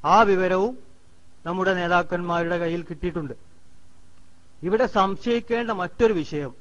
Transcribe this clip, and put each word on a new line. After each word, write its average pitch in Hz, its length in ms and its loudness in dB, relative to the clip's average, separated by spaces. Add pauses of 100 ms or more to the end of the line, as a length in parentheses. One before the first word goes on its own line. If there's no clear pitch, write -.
ആ 208 160 8
വിവരവും 190 520 4 (720)
നമ്മുടെ 185 280 0
നേതാക്കന്മാരുടെ 175 840 0
കയ്യിൽ 170 260 -2
കിട്ടിയിട്ടുണ്ട്. 156 500 -6 (1300)
ഇവിടെ 214 220 2
സംശയിക്കേണ്ട 226 880 0
മറ്റൊരു 208 420 2
വിഷയം 147 480 -4